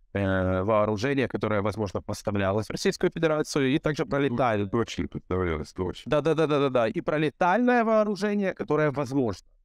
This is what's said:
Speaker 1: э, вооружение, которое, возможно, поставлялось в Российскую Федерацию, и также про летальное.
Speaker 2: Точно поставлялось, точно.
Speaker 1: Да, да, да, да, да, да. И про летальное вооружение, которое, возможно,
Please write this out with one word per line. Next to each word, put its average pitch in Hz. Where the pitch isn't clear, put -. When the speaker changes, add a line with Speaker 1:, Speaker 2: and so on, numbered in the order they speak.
Speaker 1:
э, 92
вооружение, 110
которое, 104
возможно, 101
поставлялось 101
в -
Российскую -
Федерацию, 151
и 160
также 151
про 139
летальное. 120
Speaker 2:
Точно 98
поставлялось, 82
точно. -
Speaker 1:
Да, 147
да, 160
да, 156
да, 143
да, 139
да. 120
И 160
про 156
летальное 220
вооружение, 208
которое, 151
возможно, 135